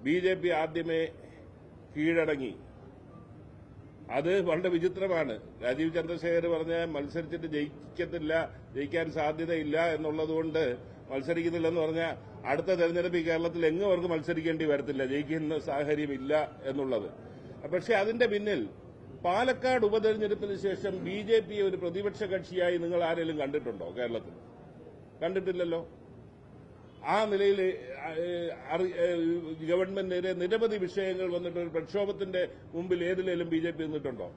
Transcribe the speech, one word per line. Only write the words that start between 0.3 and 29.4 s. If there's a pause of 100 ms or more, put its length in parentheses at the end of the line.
പി
ആദ്യമേ (880)
കീഴടങ്ങി, (1600)
അത്
വളരെ
വിചിത്രമാണ്. (260)
രാജീവ്
ചന്ദ്രശേഖർ
പറഞ്ഞ
മത്സരിച്ചിട്ട്
ജയിക്കത്തില്ല, (140)
ജയിക്കാൻ
സാധ്യതയില്ല
എന്നുള്ളതുകൊണ്ട് (340)
മത്സരിക്കുന്നില്ലെന്ന്
പറഞ്ഞാൽ (100)
അടുത്ത
തെരഞ്ഞെടുപ്പ്
ഈ
കേരളത്തിൽ
എങ്ങും
അവർക്ക്
മത്സരിക്കേണ്ടി
വരത്തില്ല,
ജയിക്കുന്ന
സാഹചര്യമില്ല
എന്നുള്ളത്. (600)
പക്ഷെ
അതിന്റെ
പിന്നിൽ (640)
പാലക്കാട്
ഉപതെരഞ്ഞെടുപ്പിന്
ശേഷം
ബി (100)
ജെ
പിയെ
ഒരു
പ്രതിപക്ഷ
കക്ഷിയായി
നിങ്ങൾ
ആരെങ്കിലും
കണ്ടിട്ടുണ്ടോ (120)
കേരളത്തിൽ? (880)
കണ്ടിട്ടില്ലല്ലോ. (1300)
ആ
നിലയിൽ,
ഏ, (480)
അറി-, (100)
ഏ, (640)